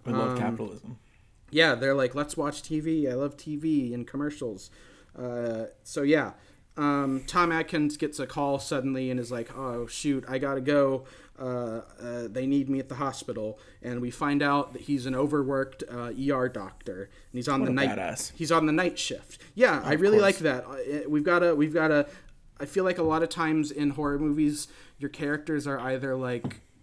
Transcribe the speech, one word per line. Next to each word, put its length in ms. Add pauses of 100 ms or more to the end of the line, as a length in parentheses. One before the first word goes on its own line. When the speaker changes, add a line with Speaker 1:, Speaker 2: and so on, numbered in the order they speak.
Speaker 1:
I 60
love 200
Speaker 2:
Um, 80
Speaker 1:
capitalism. 600 (520)
Speaker 2:
yeah, 260
they're 180
like, 220
"Let's 200
watch 260
T 180
V. 280
I 60
love 220
T 200
V 380
and 120
commercials." 640 (460)
Uh, 500 (180)
so, 180
yeah. 300 (440)
Um, 500
Tom 240
Atkins 460
gets 240
a 60
call 340
suddenly 500
and 80
is 140
like, 240
"Oh, 320
shoot, 400
I 100
gotta 220
go. 460 (300)
Uh, 440 (200)
uh, 280
they 180
need 240
me 80
at 100
the 60
hospital." 640 (240)
And 180
we 120
find 320
out 300
that 80
he's 220
an 120
overworked, 720
uh, 260
E 140
R 180
doctor. 640 (220)
And 0
he's 160
on 140
Speaker 1:
What 40
Speaker 2:
the 60
Speaker 1:
a 20
Speaker 2:
night 240
Speaker 1:
badass. 380
Speaker 2:
he's 160
on 140
the 60
night 240
shift. 420 (180)
Yeah, 280
I 100
Speaker 1:
Of 60
Speaker 2:
really 180
Speaker 1:
course. 40
Speaker 2:
like 160
that. 280
Uh, 420
we've 160
gotta, 320
we've 180
gotta, 320 (540)
I 40
feel 200
like 140
a 40
lot 220
of 40
times 440
in 180
horror 300
movies, 480 (300)
your 120
characters 560
are 140
either, 340
like, 460 (220)